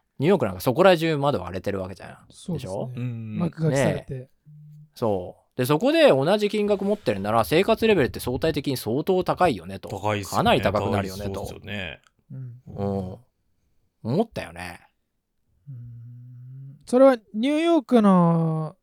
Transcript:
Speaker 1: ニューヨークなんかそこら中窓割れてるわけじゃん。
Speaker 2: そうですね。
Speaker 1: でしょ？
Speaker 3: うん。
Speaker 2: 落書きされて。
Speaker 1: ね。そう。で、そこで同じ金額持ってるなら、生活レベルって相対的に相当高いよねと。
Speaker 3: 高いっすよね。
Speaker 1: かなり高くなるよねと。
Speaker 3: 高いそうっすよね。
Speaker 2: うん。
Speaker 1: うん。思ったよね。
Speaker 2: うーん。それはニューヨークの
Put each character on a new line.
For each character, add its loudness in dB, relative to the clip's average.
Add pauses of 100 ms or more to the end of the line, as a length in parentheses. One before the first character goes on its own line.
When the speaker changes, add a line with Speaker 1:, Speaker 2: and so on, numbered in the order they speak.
(180)
Speaker 1:
ニ -2
ュ 2
ー 4
ヨ 4
ー -6
ク 0
な -6
ん -8
か -10
そ 0
こ 2
ら 8
中 -2
窓 0
割 -10
れ -8
て -4
る -4
わ -8
け -14
じ -18
ゃ -18
ん。 -20 (140)
Speaker 2:
そ -10
う -8
で -10
す -10
ね。 -8
Speaker 1:
で -
し -6
ょ？ -8
Speaker 3:
う -10
ん。 -8
Speaker 2:
落 -6
書 0
き 0
さ 2
れ -6
て。 -14
Speaker 1:
ね。 -14 (680)
そ -4 (200)
う。 -
で、 -2
そ 2
こ 2
で 6
同 4
じ 0
金 -2
額 -2
持 0
っ -4
て -2
る -4
な -4
ら、 2
生 2
活 0
レ 4
ベ 4
ル 0
っ -8
て -10
相 -6
対 0
的 -4
に -2
相 -4
当 0
高 0
い 0
よ -10
ね -10
と。 -14
Speaker 3:
高 -2
い -2
っ -10
す -12
よ -
ね。 -2
Speaker 1:
か 4
な 4
り 2
高 2
く -2
な 0
る -6
よ -10
ね -6
と。 -8
Speaker 3:
高 -8
い -8
そ -12
う -
っ -18
す -16
よ -12
ね。 -10 (300)
Speaker 2:
う -14
ん。 -14
Speaker 1:
う -4 (120)
ん。 -16 (840)
思 -2
っ -8
た -12
よ -14
ね。 -14 (880)
Speaker 2:
う -18
ー -16
ん。 -20 (100)
そ 2
れ 10
は 8 (180)
ニ 0
ュ 2
ー 0
ヨ 4
ー 0
ク 6
の 4